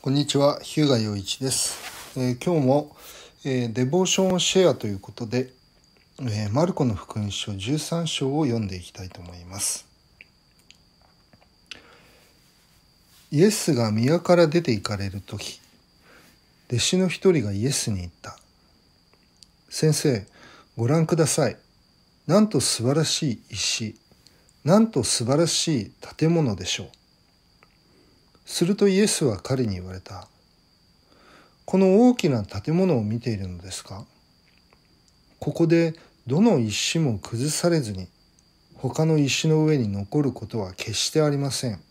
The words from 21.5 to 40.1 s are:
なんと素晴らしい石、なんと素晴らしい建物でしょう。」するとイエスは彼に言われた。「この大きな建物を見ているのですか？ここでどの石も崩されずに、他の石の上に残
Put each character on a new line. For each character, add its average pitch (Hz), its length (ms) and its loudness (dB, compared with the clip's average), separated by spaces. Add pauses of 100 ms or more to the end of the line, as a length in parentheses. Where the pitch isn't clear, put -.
な 175 140 4
ん 214 100 4
と 143 120 2
素 - 200 -2
晴 131 140 2
ら 160 100 2
し 139 280 -2
い 104 180 -12
石、 107 440 -6 (680)
な 185 160 6
ん 220 100 4
と 123 140 -2
素 - 220 -2
晴 135 120 2
ら 170 80 4
し 156 380 -2
い - 80 -12 (260)
建 160 160 2
物 139 220 0
で 92 100 -10
し - 140 -6
ょ 95 60 -12
う。」 - 40 -20 (1600)
す - 160 0
る 196 100 0
と 202 120 4
イ 190 100 4
エ 208 80 4
ス 180 200 0
は 107 120 0
彼 131 300 -2
に 98 80 -2
言 90 100 -10
わ 92 80 -12
れ 95 60 -12
た。 - 280 -18 (1400)
「こ 190 120 0
の 190 320 6
大 240 60 4
き 165 160 0
な 113 120 0
建 123 320 -4
物 180 220 2
を 110 60 0
見 110 160 -2
て 117 120 -4
い 104 60 -4
る 95 100 -8
の 87 120 -12
で 92 120 -16
す - 120 -12
か？ 98 240 -16 (1300)
こ - 140 -4
こ 170 160 0
で 165 260 2 (320)
ど 139 160 0
の 214 160 4
石 110 400 -2
も 127 220 0
崩 131 320 -6
さ - 180 0
れ 165 100 2
ず 110 140 -4
に、 92 140 -10 (640)
他 147 320 -2
の 160 140 4
石 143 280 0
の 156 180 4
上 156 120 4
に 113 100 0
残 101 360 -2